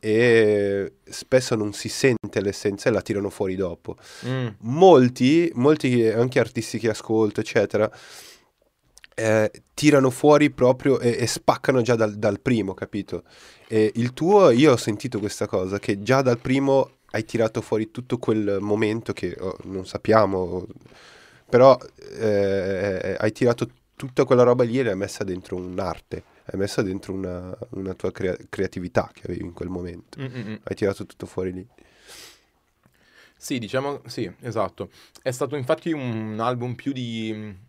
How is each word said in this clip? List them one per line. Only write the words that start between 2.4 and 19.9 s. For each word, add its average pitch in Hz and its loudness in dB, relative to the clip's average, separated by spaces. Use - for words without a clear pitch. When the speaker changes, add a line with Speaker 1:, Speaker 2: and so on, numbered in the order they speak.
Speaker 1:
l'essenza 98 -2
e - 2
la 101 0
tirano 101 -4
fuori 95 -6
dopo. 90 -8
Speaker 2:
Mm. 127 -6
Speaker 1:
Molti, 139 6
molti, 127 2
anche 120 0
artisti 113 -4
che 113 -2
ascolto, 110 0
eccetera, 107 0
eh, 110 2
tirano 143 4
fuori 147 4
proprio 127 2
e, 120 0
e 120 -2
spaccano - 0
già 117 0
dal, 107 0
dal 104 -2
primo, 107 -2
capito? 95 -10
E 107 2
il 120 -2
tuo, 185 6
io 131 6
ho 117 4
sentito 110 -6
questa 104 -6
cosa, 95 -2
che 101 -4
già 131 2
dal 123 0
primo 135 0
hai 110 -6
tirato 113 -2
fuori 110 -4
tutto 127 -8
quel 107 -2
momento 104 -2
che, 87 -8
oh, 92 -8
non 92 -10
sappiamo, 95 0